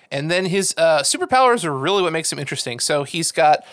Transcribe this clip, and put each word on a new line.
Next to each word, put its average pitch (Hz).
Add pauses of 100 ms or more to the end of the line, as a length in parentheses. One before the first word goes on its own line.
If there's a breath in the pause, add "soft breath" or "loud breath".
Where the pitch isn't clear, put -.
(120)
And 143
then 185
his, 185
uh, 160
superpowers 262
are 151
really 185
what 165
makes 160
him 143
interesting. 135
So 147
he's 156
got 151